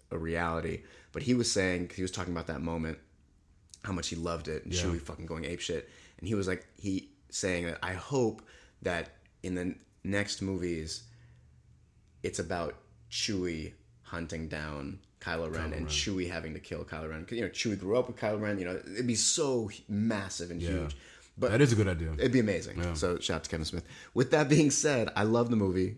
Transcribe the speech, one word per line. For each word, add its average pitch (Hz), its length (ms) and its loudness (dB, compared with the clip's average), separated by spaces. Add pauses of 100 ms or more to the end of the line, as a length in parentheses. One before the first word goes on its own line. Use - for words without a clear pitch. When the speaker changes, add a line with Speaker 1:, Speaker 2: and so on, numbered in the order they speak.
(100)
Speaker 1:
a - 80 -4
reality, 82 640 -2 (300)
but - 100 -6
he 123 120 2
was 120 180 2
saying, 90 360 2
'cause - 80 -16
he 95 60 -4
was 92 80 0
talking 90 220 -4
about 82 140 -4
that 78 160 -4
moment, 80 360 -2 (840)
how 101 100 -6
much 85 160 -2
he 85 80 -6
loved 82 320 -4
it, 78 160 -4
and 80 80 -8
Speaker 2:
Yeah. 87 120 2
Speaker 1:
Chewie 85 160 0
fucking 80 260 -10
going 80 180 -6
apeshit. 82 400 -4 (340)
And - 100 -10
he 113 60 0
was 98 140 0
like, 92 180 -2 (100)
he 95 340 -4 (200)
saying 87 360 0
that, 85 160 -4
"I 92 100 -2
hope 113 480 0 (420)
that 87 340 -2 (260)
in 92 120 -4
the 90 200 -2 (280)
next 101 400 -2
movies, 87 600 -4 (1200)
it's 92 160 -4
about 85 360 -2 (360)
Chewie 87 600 -2 (300)
hunting 82 460 -6
down 76 520 -6 (200)
Kylo 82 320 -2
Ren 80 180 -2
Speaker 2:
Kylo - 60 -4
Speaker 1:
and 80 100 -4
Speaker 2:
Ren. - 0 -
Speaker 1:
Chewie 90 440 -2
having 82 240 -6
to 76 60 -10
kill 80 240 -8
Kylo 80 260 -8
Ren." 80 140 -8
'Cause, 117 120 -8
you 117 60 -2
know, 95 80 0
Chewie 104 280 0
grew 98 200 2
up 123 100 2
with 120 80 -8
Kylo 107 240 0
Ren, 104 180 0
you 92 60 -2
know, 90 120 -2
it'd 107 300 -4
be 120 80 4
so 123 560 2
h-, - 180 -14
massive 101 640 0
and 85 120 -6
Speaker 2:
Yeah. 85 80 0
Speaker 1:
huge. 76 260 0 (400)
But 123 140 2
Speaker 2:
That 113 100 6
is 139 120 8
a 110 40 6
good 104 120 6
idea. 80 240 0
Speaker 1:
it'd 107 200 4
be 131 60 8
amazing. 98 400 2
Speaker 2:
Yeah. 87 160 0
Speaker 1:
So 85 240 2
shout - 180 -2
out 78 80 -4
to - 60 -12
Kevin 80 160 -2
Smith. 85 180 -4 (300)
With 123 160 4
that 151 180 6
being 151 220 8
said, 135 460 2
I 104 80 4
love 117 260 6
the 120 60 4
movie. 95 420 4